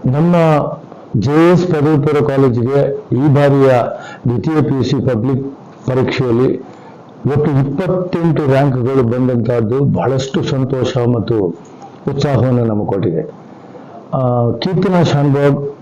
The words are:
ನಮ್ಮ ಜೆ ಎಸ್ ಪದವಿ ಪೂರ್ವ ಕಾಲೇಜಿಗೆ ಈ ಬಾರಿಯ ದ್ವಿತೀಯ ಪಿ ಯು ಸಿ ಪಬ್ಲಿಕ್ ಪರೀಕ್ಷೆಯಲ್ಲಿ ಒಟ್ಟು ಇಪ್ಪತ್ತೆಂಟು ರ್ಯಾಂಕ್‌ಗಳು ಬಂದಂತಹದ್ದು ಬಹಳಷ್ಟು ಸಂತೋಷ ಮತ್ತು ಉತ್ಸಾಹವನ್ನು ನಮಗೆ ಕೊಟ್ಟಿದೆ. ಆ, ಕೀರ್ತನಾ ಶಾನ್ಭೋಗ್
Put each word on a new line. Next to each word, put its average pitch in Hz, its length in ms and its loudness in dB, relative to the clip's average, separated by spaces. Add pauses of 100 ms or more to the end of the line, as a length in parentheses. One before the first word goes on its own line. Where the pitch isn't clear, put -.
ನಮ್ಮ 156 280 2 (840)
ಜೆ 156 320 4
ಎಸ್ 175 140 4
ಪದವಿ 151 400 0
ಪೂರ್ವ 147 200 2
ಕಾಲೇಜಿಗೆ 135 720 0 (160)
ಈ 131 220 2
ಬಾರಿಯ 139 360 4 (580)
ದ್ವಿತೀಯ 147 340 0
ಪಿ 127 120 -2
ಯು 131 80 -2
ಸಿ 127 140 0
ಪಬ್ಲಿಕ್ 131 640 -2 (280)
ಪರೀಕ್ಷೆಯಲ್ಲಿ 127 720 0 (680)
ಒಟ್ಟು 147 240 0
ಇಪ್ಪತ್ತೆಂಟು 165 960 -2
ರ್ಯಾಂಕ್‌ಗಳು 135 560 2
ಬಂದಂತಹದ್ದು 120 800 0
ಬಹಳಷ್ಟು 127 600 -2
ಸಂತೋಷ 131 560 -2
ಮತ್ತು 117 460 0 (640)
ಉತ್ಸಾಹವನ್ನು 131 560 0
ನಮಗೆ 104 220 -2
ಕೊಟ್ಟಿದೆ. 90 360 -2 (920)
ಆ, 123 440 0
ಕೀರ್ತನಾ 185 440 0
ಶಾನ್ಭೋಗ್ 143 800 2